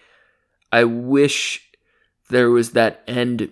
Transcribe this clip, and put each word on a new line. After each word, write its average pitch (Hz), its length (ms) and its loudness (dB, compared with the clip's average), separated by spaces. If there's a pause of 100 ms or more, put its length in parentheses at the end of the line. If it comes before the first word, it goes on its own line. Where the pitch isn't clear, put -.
(720)
I 117 120 4
wish 123 840 -2 (600)
there 123 200 2
was 120 220 0
that 113 360 -2
end 120 440 -4